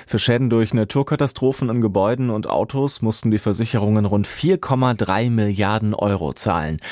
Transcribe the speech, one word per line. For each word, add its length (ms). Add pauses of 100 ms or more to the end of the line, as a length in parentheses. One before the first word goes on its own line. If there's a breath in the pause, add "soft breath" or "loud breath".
Für 140
Schäden 300
durch 240
Naturkatastrophen 960
an 120
Gebäuden 480
und 200
Autos 520
mussten 300
die 60
Versicherungen 680
rund 220
vier 320
Komma 340
drei 360
Milliarden 680
Euro 380
zahlen. 460 (120 loud breath)